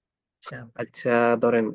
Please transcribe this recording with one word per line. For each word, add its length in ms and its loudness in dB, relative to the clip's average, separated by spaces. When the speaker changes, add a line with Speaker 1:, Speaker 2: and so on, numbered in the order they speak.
Speaker 1:
ইনশাআল্লাহ। 340 -16
Speaker 2:
আচ্ছা, 320 -8
ধরেন 380 2